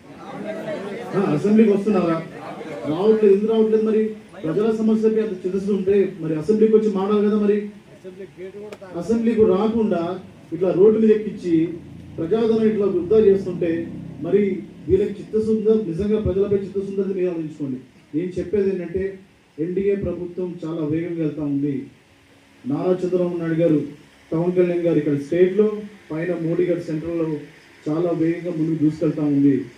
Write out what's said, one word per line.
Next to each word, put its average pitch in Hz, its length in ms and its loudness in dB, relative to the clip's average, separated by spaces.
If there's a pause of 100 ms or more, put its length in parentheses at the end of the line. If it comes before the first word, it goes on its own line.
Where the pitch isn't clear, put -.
(1160)
ఆ, 202 40 4
అసెంబ్లీకి 196 500 4
వస్తున్నారా? 170 560 0 (600)
రావట్లేదు. 202 460 4
ఎందుకు 214 180 2
రావట్లేదు? 220 300 4
మరి 220 180 2 (420)
ప్రజల 202 320 0
సమస్యపై 220 460 2
అంత 185 240 -6
చిత్తశుద్ధి 196 280 -2
ఉంటే 190 460 2
మరి 160 160 -4
అసెంబ్లీకి 214 400 4
వచ్చి 208 160 2
మాట్లాడాలి 202 360 2
కదా. 208 120 2
మరి 208 300 0 (1300)
అసెంబ్లీకి 214 480 2
రాకుండా 185 760 0 (340)
ఇట్లా 175 180 0
రోడ్డు 214 280 6
మీద 220 120 6
ఎక్కించి 175 600 0 (440)
ప్రజాధనం 220 460 2
ఇట్లా 202 220 2
వృధా 185 340 2
చేస్తుంటే 180 680 2 (340)
మరి 190 420 0 (240)
వీళ్ళకి 190 320 2
చిత్తశుద్ధి 220 520 0
ఉందా? 220 200 2
నిజంగా 208 300 -2
ప్రజలపై 190 360 0
చిత్తశుద్ధి 196 440 -4
ఉందా? 190 140 -4
మీరు 180 140 -2
ఆలోచించుకోండి. 147 500 -6 (380)
నేను 180 220 -4
చెప్పేది 196 300 0
ఏంటంటే 185 500 -6 (400)
ఎన్డీఏ 196 360 -2
ప్రభుత్వం 175 600 -6 (100)
చాలా 160 200 -6
వేగంగా 165 380 -4
వెళ్తా 151 200 -4
ఉంది. 143 320 -2 (920)
నారా 170 240 -2
చంద్రబాబు 180 460 0
నాయుడు 165 260 -2
గారు, 151 160 4 (520)
పవన్ 175 240 0
కళ్యాణ్ 175 320 2
గారు 160 120 2
ఇక్కడ 143 180 0
స్టేట్లో, 202 640 2 (300)
పైన 165 300 -4
మోడీ 170 220 0
గారు 170 160 0
సెంట్రల్లో 160 580 -4 (520)
చాలా 170 220 0
వేగంగా 165 460 -2
ముందుకు 156 260 -2
దూసుకెళ్తా 151 400 0
ఉంది. 143 420 2 (120)